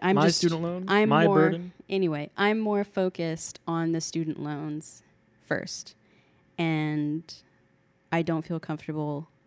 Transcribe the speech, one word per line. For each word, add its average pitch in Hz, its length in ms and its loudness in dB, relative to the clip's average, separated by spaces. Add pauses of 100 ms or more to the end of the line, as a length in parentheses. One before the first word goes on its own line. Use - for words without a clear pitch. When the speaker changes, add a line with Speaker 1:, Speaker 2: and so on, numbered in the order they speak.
Speaker 1:
I'm 180 160 4
Speaker 2:
My 151 120 6
Speaker 1:
just, 165 100 2
Speaker 2:
student 165 240 0
loan? 175 260 -6
Speaker 1:
I'm 220 220 4
Speaker 2:
My 156 160 6
Speaker 1:
more, 196 100 6 (140)
Speaker 2:
burden? 175 220 -6 (180)
Speaker 1:
anyway, 165 440 -2
I'm 208 260 2
more 208 220 0
focused 185 840 -4
on 165 240 0
the 165 80 0
student 160 420 -6
loans 151 600 -10 (440)
first. - 500 -6 (600)
And 156 640 -2 (920)
I 170 100 2
don't 160 200 -2
feel 160 180 -6
comfortable 151 680 -6 (180)